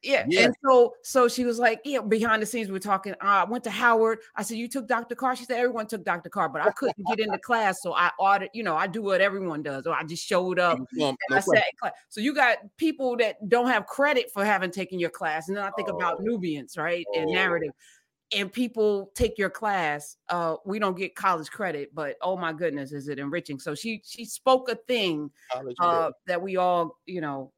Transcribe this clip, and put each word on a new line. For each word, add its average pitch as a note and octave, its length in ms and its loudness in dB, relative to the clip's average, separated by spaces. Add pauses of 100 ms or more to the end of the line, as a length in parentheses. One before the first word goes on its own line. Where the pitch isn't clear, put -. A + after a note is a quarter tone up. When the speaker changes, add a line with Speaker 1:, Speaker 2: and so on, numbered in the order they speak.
Speaker 1:
yeah. C4 240 2
Speaker 2:
Yes. A#3+ 180 6
Speaker 1:
And B3 80 2 (100)
so, B3 380 6
so B3 260 2
she B3 160 -2
was A#3+ 140 -2
like, A3+ 260 2
yeah, C#4 180 -2
behind A3 400 2
the G#3 40 -2
scenes, A3 220 -4
we G3 40 -6
were F#3+ 80 -4
talking. G3+ 340 -2
Uh, - 100 -14
I G3 200 4
went A#3+ 200 -4
to A3+ 60 -4
Howard. A3+ 480 4 (160)
I G#3 80 -6
said, A3 160 -6
"You A#3 100 -6
took B3 200 -8
Doctor A#3 260 -2
Carr?" B3+ 220 -2
She B3+ 80 -14
said, A#3+ 140 -2
"Everyone A#3 280 0
took G#3+ 180 -8
Doctor E3+ 240 -4
Carr, E3+ 200 -2
but D#3 120 -4
I F#3 120 4
couldn't A3 340 -4
get G#3 140 0
into G3+ 180 -2
Speaker 2:
<laughs> - 60 -12
Speaker 1:
class." A3 380 2
So E3+ 120 -4
I F3 240 2
ordered, G3 340 2
you A3+ 120 -6
know, E3+ 120 0
I F#3 120 0
do G3 120 -6
what G3 200 2
everyone F#3+ 420 0
does. C3+ 240 -6
Or E3 80 0
I C#3 80 -2
just D#3+ 240 -8
showed F3+ 320 0
up F3 200 4
Speaker 2:
No, C3 140 -8
no C#3+ 180 2
Speaker 1:
and B2+ 60 -4 (140)
I - 40 2
Speaker 2:
question. - 200 4
Speaker 1:
sat A3 160 6
in - 100 -20
class. G#3 120 -4 (160)
So - 120 -10
you C4+ 140 0
got B3+ 240 4 (200)
people C4+ 400 0
that G#3+ 300 0
don't A#3+ 200 4
have A3+ 180 2
credit C#4 460 0
for G3+ 120 0
having F#3+ 280 2
taken F#3 260 -6
your E3+ 120 0
class. D#3+ 360 -4
And G3 100 -4
then G3+ 80 -4
I G3 120 -4
think G#3 120 -4
about F3 300 -2
Speaker 2:
Oh. F#3 60 -8
Speaker 1:
Nubians, F3 520 -4
right? E3+ 380 -4
And D#3 160 0
Speaker 2:
Oh. - 20 -2
Speaker 1:
narrative. F3 380 0 (640)
And G3 180 -2
people G#3+ 640 0
take A3 240 0
your G3 120 0
class. F3 680 -4 (140)
Uh, E3+ 340 -2
we G3+ 160 -4
don't G3 160 0
get F#3 180 -6
college E3+ 360 0
credit, D3+ 440 -6
but D3 280 -6
oh F#3 140 -2
my E3+ 180 -4
goodness, C#3+ 360 -4
is C#3+ 180 -10
it C#3 120 -6
enriching. C#3+ 400 -6
So D3+ 160 -6
she, A3 300 -8
she - 180 -14
spoke B3+ 460 2
a A3+ 40 -2
thing, F#3 560 -2 (220)
Speaker 2:
College B2+ 260 -8
Speaker 1:
uh, E3+ 200 4
Speaker 2:
credit. D#3 160 0 (140)
Speaker 1:
that F3+ 140 0
we F#3+ 140 -4
all, F3 500 2
you F3+ 140 -6
know C#3 380 -6